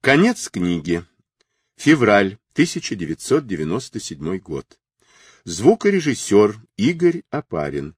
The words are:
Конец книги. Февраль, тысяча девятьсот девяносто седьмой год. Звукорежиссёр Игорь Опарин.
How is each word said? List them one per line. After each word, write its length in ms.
Конец 460
книги. 560
Февраль, 640
тысяча 420
девятьсот 500
девяносто 540
седьмой 400
год. 400
Звукорежиссёр 1120
Игорь 520
Опарин. 680